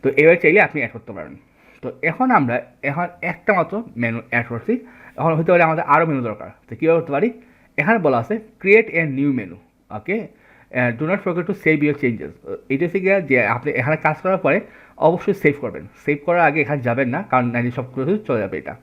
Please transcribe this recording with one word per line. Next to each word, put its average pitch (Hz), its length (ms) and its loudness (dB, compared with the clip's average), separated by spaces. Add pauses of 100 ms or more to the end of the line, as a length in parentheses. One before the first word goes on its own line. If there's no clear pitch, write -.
তো - 60 0
এবার 151 340 6
চাইলে 170 180 6
আপনি 156 200 0
অ্যাড 117 120 -6
করতে 113 200 -16
পারেন। 78 240 -14 (460)
তো 127 100 -10 (100)
এখন 165 280 0
আমরা 127 320 2 (200)
এখন 143 240 -4 (160)
একটা 175 300 -4
মাত্র 190 300 0 (140)
মেনু 117 240 -4 (100)
অ্যাড 117 180 -2
করছি, 214 380 -4 (300)
এখন 160 180 0
হতে 165 180 2
পারে 175 100 4
আমাদের 160 220 0
আরও 160 220 4
মেনু 139 160 -2
দরকার। 110 280 -8 (180)
তো 113 80 -12
কীভাবে 160 240 2
করতে 143 120 -8
পারি? 196 280 -2 (360)
এখানে 208 220 2
বলা 143 200 2
আছে 120 160 -2 (260)
create 220 300 4 (100)
a - 20 0 (160)
new 143 200 2
menu। 92 180 -10 (400)
ওকে, 175 240 -6
আহ, - 840 -6
do - 80 -2
not 202 140 0
forget 175 260 -2
to 185 40 -2 (100)
save 156 240 4
your 147 140 0
changes। 110 300 -4 (360)
এটা 135 160 0
হচ্ছে 175 160 -2
গিয়ে 190 220 2
যে 127 240 2
আপনি 123 260 -2
এখানে 131 240 0
কাজ 151 260 0
করার 185 160 0
পরে 165 220 2 (360)
অবশ্যই 170 380 2
সেভ 160 260 2
করবেন, 95 260 -8 (180)
সেভ 147 220 0
করার 175 140 2
আগে 156 200 4
এখানে 143 200 -2
যাবেন 120 280 0
না, 147 140 -4
কারণ 127 240 0
নাইলে 120 240 -2
সব 123 240 -8
কিছু 156 220 0
চলে 147 220 -2
যাবে 95 200 -4
এটা। 69 240 -10